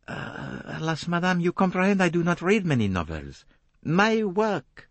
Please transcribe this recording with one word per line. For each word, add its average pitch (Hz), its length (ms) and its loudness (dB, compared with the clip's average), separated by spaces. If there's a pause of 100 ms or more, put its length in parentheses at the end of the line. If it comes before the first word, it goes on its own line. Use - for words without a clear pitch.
Uh, - 580 -12
alas, 160 420 -4
madame, 175 320 0
you 175 120 2
comprehend 190 500 2
I 180 80 4
do 170 140 0
not 175 180 0
read 190 240 2
many 127 220 2
novels. 78 580 -4 (380)
My 214 400 2
work 202 680 -2